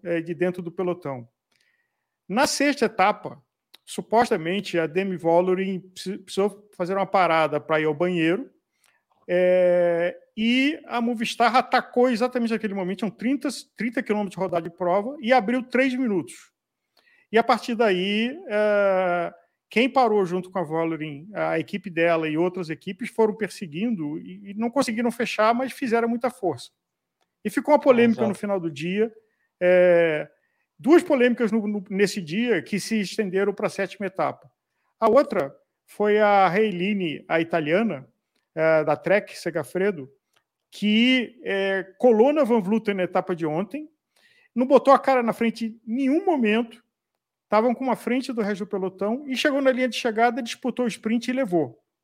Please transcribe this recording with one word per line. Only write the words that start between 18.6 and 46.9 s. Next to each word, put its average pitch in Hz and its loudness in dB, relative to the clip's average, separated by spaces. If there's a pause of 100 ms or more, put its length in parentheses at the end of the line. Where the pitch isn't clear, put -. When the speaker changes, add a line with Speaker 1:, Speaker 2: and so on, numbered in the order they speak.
Speaker 1:
quem 240 0
parou 214 4
junto 180 -4
com 196 -6
a - -2
Vollering, 156 -6
a 165 -2
equipe 190 -8
dela 165 0
e 151 -2
outras 180 -2
equipes 190 -12
foram 220 0
perseguindo 175 -6
e, 190 -16
e 196 -14
não 226 -4
conseguiram 240 -2
fechar, 220 0
mas 247 -4
fizeram 233 -2
muita 240 -4
força. 156 -6 (720)
E 214 -4
ficou 294 2
uma 294 4
polêmica 240 6
Speaker 2:
Exato. 220 0
Speaker 1:
no 196 -2
final 202 -4
do 165 -4
dia, 185 -2 (480)
é, 170 4 (480)
duas 294 6
polêmicas 247 2
no, 214 0
no, 208 -4
nesse 196 0
dia 185 0
que - -4
se 220 -2
estenderam 196 -2
pra 202 -4
sétima 190 -6
etapa. 147 -6 (520)
A 220 4
outra 214 2 (340)
foi 208 0
a 202 6
Reiline, 185 -2
a 165 0
italiana, 165 -2 (460)
é, 160 2
da 151 0
Trek 190 0
Segafredo, 170 -4 (640)
que, 233 2
é, 196 -2 (160)
colou 247 6
na 294 2
Van 233 2
Vleuten 202 -2
na 190 -2
etapa 180 -2
de 170 -6
ontem, 202 -6 (680)
não 247 0
botou 269 6
a 254 6
cara 269 2
na 226 0
frente 226 -2
em 226 -12
nenhum 269 0
momento, 233 0 (600)